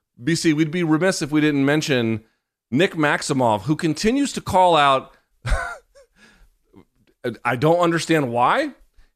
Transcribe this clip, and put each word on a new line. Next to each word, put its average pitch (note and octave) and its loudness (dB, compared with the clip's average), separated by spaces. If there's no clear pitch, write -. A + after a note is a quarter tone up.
B D3 -2
C, E3 2
we'd D3+ 0
be F3+ -4
remiss E3 0
if C#3+ -6
we D3+ 0
didn't C#3+ 0
mention B2+ 0
Nick E3+ 2
Maximov, C#3+ 0
who C#3+ -2
continues A3 -2
to - -10
call F#3 2
out, C#3 2
<laughs> A#2+ -2
I B2 0
don't D#3+ 2
understand D#3+ 0
why. F#3+ 0